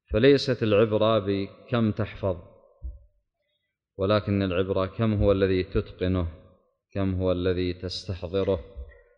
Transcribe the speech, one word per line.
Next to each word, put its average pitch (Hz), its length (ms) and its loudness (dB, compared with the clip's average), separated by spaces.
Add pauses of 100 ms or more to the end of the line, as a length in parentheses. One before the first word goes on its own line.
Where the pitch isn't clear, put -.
(120)
فليست 131 520 4
العبرة 107 560 4
بكم 101 720 -2
تحفظ، 98 460 -4 (1600)
ولكن 101 460 0
العبرة 95 420 -2
كم 104 380 0
هو 101 80 6
الذي 95 320 2
تتقنه، 92 640 -2 (640)
كم 95 300 -2
هو 92 100 0
الذي 90 420 -2
تستحضره، 92 1000 -4 (420)